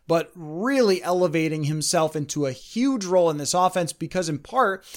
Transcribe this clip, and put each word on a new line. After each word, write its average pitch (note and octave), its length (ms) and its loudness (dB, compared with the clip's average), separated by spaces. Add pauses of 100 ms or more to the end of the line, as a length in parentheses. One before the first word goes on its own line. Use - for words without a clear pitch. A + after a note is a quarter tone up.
but E3 260 0
really F#3+ 680 0
elevating D#3+ 640 0
himself D#3 500 0
into C#3+ 320 -2
a C3 40 -2
huge A#3 540 -2
role F3 240 4
in D3+ 80 -2
this C#3+ 160 -4
offense F3+ 400 0
because, E3+ 340 -4
in D3 120 -4
part, G#3+ 440 0 (140)